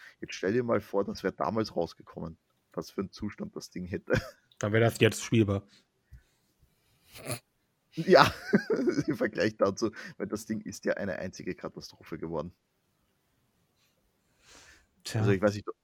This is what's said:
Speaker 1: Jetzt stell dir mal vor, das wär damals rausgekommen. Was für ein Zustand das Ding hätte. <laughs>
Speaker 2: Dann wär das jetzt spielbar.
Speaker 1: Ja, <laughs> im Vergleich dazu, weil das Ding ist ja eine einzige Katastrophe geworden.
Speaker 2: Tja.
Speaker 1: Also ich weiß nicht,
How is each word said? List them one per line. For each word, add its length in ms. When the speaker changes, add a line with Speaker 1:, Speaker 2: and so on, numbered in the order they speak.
Speaker 1:
Jetzt 140
stell 180
dir 100
mal 160
vor, 240
das 180
wär 120
damals 420
rausgekommen. 640
Was 200
für 100
ein 100
Zustand 460
das 140
Ding 120
hätte. 300
<laughs> 260
Speaker 2:
Dann 120
wär 80
das 220
jetzt 200
spielbar. 460
Speaker 1:
Ja, 400
<laughs> 380
im 100
Vergleich 400
dazu, 340
weil 100
das 180
Ding 160
ist 240
ja 80
eine 260
einzige 360
Katastrophe 640
geworden. 360
Speaker 2:
Tja. 180
Speaker 1:
Also 120
ich 80
weiß 140
nicht, 120